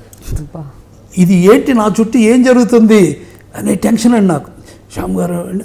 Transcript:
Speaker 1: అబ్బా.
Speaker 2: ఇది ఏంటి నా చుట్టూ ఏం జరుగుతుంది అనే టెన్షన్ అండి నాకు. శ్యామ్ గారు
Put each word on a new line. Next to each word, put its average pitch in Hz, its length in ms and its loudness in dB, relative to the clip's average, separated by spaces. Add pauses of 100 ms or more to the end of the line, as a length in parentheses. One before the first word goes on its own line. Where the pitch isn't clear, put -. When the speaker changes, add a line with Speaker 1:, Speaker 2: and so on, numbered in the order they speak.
(400)
Speaker 1:
అబ్బా. 151 260 -16 (520)
Speaker 2:
ఇది 180 160 2
ఏంటి 214 400 2
నా 214 280 0
చుట్టూ 226 180 -2
ఏం 233 240 2
జరుగుతుంది 220 800 2 (360)
అనే 208 180 -4
టెన్షన్ 220 380 0
అండి 208 140 2
నాకు. 147 240 -4 (420)
శ్యామ్ 185 260 -8
గారు 175 300 -6 (160)